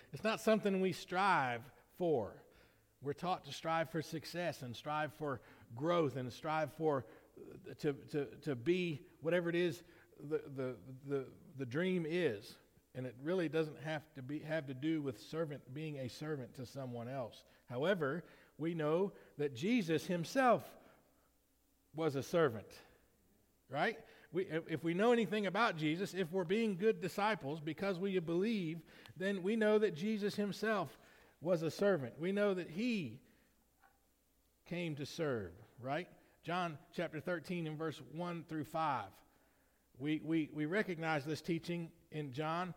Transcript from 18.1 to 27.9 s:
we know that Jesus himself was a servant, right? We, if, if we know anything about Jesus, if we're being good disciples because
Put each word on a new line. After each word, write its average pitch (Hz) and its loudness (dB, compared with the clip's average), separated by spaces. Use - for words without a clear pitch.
we 165 -2
know 165 2
that 143 -2
Jesus 165 2
himself 180 4
was 151 2
a 135 0
servant, 135 2
right? 185 0
We, 185 0
if, 160 -2
if 156 -2
we 165 2
know 220 6
anything 214 2
about 190 2
Jesus, 156 0
if 175 -2
we're 190 2
being 208 4
good 185 2
disciples 175 0
because 165 -2